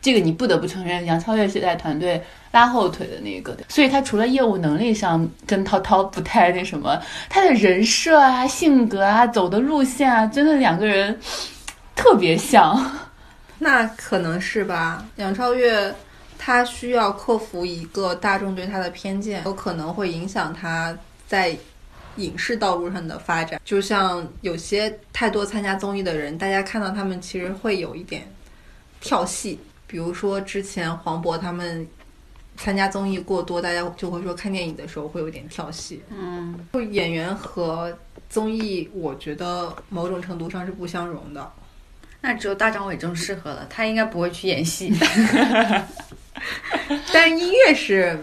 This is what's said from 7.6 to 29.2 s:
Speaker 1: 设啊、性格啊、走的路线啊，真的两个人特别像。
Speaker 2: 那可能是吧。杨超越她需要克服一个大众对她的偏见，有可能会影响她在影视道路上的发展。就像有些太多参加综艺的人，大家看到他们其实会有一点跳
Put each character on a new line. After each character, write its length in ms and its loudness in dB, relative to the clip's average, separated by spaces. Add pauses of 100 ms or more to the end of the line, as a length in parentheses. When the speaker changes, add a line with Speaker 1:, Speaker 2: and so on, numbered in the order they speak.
Speaker 1:
设 360 4
啊、 280 6
性 400 4
格 160 2
啊、 240 6
走 220 2
的 100 2
路 240 2
线 280 2
啊， 140 6
真 200 2
的 100 6
两 220 4
个 80 0
人 320 2 (760)
特 200 8
别 220 4
像。 720 4 (480)
Speaker 2:
那 280 4 (120)
可 220 -2
能 200 -2
是 240 -2
吧。 420 -4 (120)
杨 180 -4
超 180 0
越 400 2 (440)
她 260 2
需 280 -6
要 200 2
克 260 0
服 280 -6
一 200 -8
个 300 -2
大 220 0
众 180 -4
对 100 -8
她 140 -6
的 100 -4
偏 320 -8
见， 240 -6
有 80 -4
可 200 -6
能 200 -6
会 160 -2
影 160 -6
响 280 -4
她 440 -6 (300)
在 280 0 (600)
影 220 -8
视 180 -4
道 220 0
路 120 -4
上 160 -8
的 140 -10
发 240 -2
展。 220 -8
就 160 0
像 440 0 (160)
有 140 -4
些 420 -4 (140)
太 180 0
多 160 -2
参 160 -6
加 140 -2
综 220 -6
艺 40 -4
的 140 -4
人， 220 -6
大 120 -4
家 140 0
看 180 -4
到 80 -4
他 140 -6
们 180 -4
其 160 -12
实 120 -6
会 300 -4
有 160 -8
一 80 -14
点 220 -12 (720)
跳 260 0